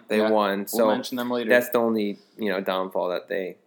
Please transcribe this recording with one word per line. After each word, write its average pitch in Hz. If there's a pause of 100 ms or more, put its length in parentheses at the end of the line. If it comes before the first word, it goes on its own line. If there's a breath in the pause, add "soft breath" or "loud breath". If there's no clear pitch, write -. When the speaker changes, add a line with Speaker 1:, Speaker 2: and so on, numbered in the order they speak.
Speaker 1:
they 107
Speaker 2:
Yeah. 107
Speaker 1:
won. 101
Speaker 2:
We'll 98
Speaker 1:
So 113
Speaker 2:
mention 127
them 123
later. 120
Speaker 1:
that's 120
the -
only, 110 (180)
you 107
know, 95
downfall 92
that 87
they 92